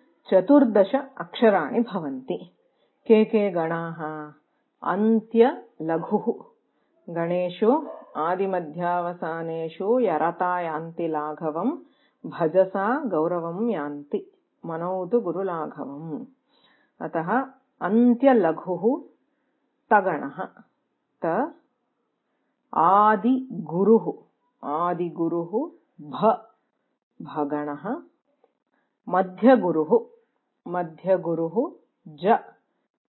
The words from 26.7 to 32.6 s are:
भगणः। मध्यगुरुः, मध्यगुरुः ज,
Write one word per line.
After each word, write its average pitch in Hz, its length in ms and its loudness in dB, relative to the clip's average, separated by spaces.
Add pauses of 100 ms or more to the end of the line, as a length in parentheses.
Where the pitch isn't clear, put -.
भगणः। 147 800 -8 (1080)
मध्यगुरुः, 185 960 4 (600)
मध्यगुरुः 170 1040 -2 (360)
ज, 165 320 0 (720)